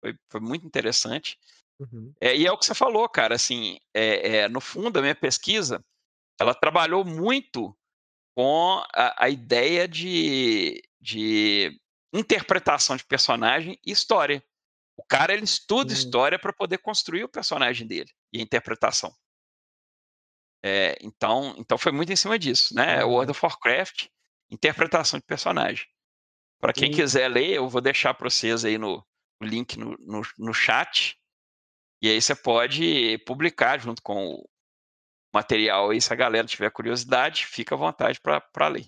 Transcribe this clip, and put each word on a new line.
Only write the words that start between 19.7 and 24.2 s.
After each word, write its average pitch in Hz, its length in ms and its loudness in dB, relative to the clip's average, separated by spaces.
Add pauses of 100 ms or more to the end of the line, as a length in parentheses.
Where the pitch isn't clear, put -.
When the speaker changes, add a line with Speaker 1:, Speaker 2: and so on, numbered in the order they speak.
Speaker 1:
Eh, 98 360 2
então, 117 560 -2
então 113 200 -2
foi 170 140 0
muito 160 200 -4
em 190 40 -2
cima 214 240 0
disso, - 340 0
né? 143 240 2
Speaker 2:
Aham. 120 140 2
Speaker 1:
World 127 200 2
of - 140 -2
Warcraft, 160 640 -2 (420)